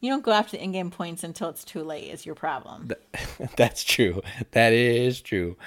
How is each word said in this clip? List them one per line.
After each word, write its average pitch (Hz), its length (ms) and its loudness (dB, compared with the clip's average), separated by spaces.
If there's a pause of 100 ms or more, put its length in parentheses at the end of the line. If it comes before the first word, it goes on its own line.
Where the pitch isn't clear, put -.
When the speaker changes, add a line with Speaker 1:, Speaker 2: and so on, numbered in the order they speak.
Speaker 1:
You 247 80 -2
don't 269 140 0
go 233 80 2
after 214 240 2
the - 80 -8
in-game 185 280 -4
points 170 340 -8
until 165 240 -6
it's - 160 -14
too - 180 -8
late 156 260 -8
is - 160 -14
your 160 100 -10
problem. - 520 -8
Speaker 2:
Th-, - 640 -8
<laughs> - 60 -16
that's 117 260 2
true. 98 380 2 (300)
That 117 200 6
is 120 480 4
true. 87 480 -2